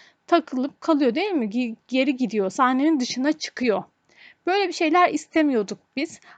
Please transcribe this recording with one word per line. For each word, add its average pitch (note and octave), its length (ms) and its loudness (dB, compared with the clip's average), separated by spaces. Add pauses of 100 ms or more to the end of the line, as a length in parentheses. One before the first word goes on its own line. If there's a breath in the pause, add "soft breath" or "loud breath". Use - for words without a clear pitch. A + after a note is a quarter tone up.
(260 soft breath)
takılıp C4 540 0
kalıyor C#4+ 340 2
değil G4 180 -2
mi? B3+ 140 0
Gi-, A3+ 300 -4 (120)
geri C4 280 0
gidiyor. G3+ 340 -2
Sahnenin C4+ 500 2
dışına B3+ 320 -2
çıkıyor. A#3 520 -4 (640 soft breath)
Böyle F#4+ 220 0
bir F4 40 -8
şeyler F4 360 4
istemiyorduk C4 720 -2 (180)
biz. D4+ 240 -6 (180 soft breath)